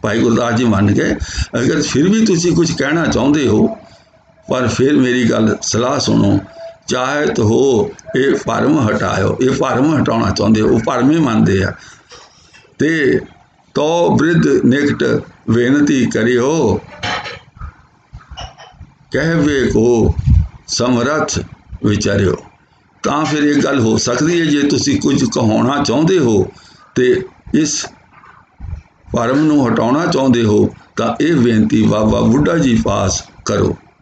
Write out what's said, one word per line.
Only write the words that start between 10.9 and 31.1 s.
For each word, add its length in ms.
ਹੀ 60
ਮੰਨਦੇ 460
ਆ। 100
"ਤੇ 420
ਤੋ 420
ਬ੍ਰਿਧ 320
ਨਿਕਟ 380
ਬੇਨਤੀ 560
ਕਰਿਓ, 720
ਕਹਿਵੇ 560
ਕੋ 480
ਸਮਰੱਥ 720
ਵਿਚਾਰਿਓ।" 500
ਤਾਂ 220
ਫਿਰ 180
ਇਹ 200
ਗੱਲ 160
ਹੋ 180
ਸਕਦੀ 420
ਹੈ, 60
ਜੇ 160
ਤੁਸੀਂ 400
ਕੁਝ 220
ਕਹਾਉਣਾ 600
ਚਾਹੁੰਦੇ 360
ਹੋ 280
ਤੇ 260
ਇਸ 320
ਭਰਮ 220
ਨੂੰ 280
ਹਟਾਉਣਾ 380
ਚਾਹੁੰਦੇ 380
ਹੋ, 260
ਤਾਂ 260